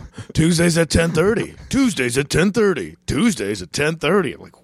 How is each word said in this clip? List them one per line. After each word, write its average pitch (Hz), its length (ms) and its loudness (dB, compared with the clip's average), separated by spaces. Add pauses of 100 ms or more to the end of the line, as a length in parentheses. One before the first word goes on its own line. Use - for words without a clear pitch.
(320)
"Tuesdays 165 460 2
at 165 100 2
ten 170 220 2
thirty. 170 440 0 (140)
Tuesdays 147 480 0
at 143 140 -2
ten 175 200 2
thirty. 170 460 0 (100)
Tuesdays 107 540 0
at 90 140 -14
ten 151 220 0
thirty." 160 360 0
I'm - 80 -14
like, - 240 -20